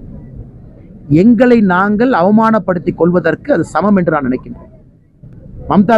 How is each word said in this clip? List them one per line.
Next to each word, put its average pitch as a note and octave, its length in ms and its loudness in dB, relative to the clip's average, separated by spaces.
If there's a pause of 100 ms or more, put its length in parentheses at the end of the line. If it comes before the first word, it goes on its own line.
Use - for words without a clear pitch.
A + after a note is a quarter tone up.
(1080)
எங்களை A#3 520 4
நாங்கள் G3+ 500 0
அவமானப்படுத்திக் G3+ 840 0
கொள்வதற்கு E3+ 580 0
அது E3 100 0
சமம் F#3 320 -2
என்று F3 160 0
நான் C#3+ 180 -2
நினைக்கின்றேன். - 420 -10 (1000)
மம்தா G3 280 2